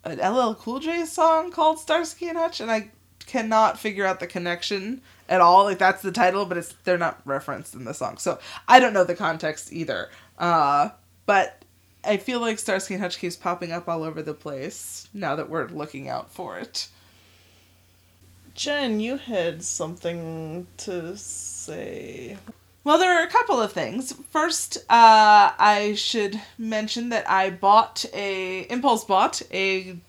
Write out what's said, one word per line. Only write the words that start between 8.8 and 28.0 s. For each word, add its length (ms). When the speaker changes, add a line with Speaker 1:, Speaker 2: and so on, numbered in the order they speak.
Speaker 1:
don't 140
know 100
the 120
context 560
either. 360
Uh, 520
but 300
I 140
feel 240
like 180
Starsky 360
and 80
Hutch 160
keeps 180
popping 360
up 140
all 160
over 200
the 100
place 800
now 240
that 140
we're 180
looking 400
out 240
for 260
it. 300
Speaker 2:
Jen, 460
you 180
had 440
something 1040
to 400
say. 1200
Speaker 1:
Well, 140
there 220
are 20
a 80
couple 300
of 120
things. 420
First, 480
uh, 680
I 360
should 460
mention 540
that 180
I 220
bought 640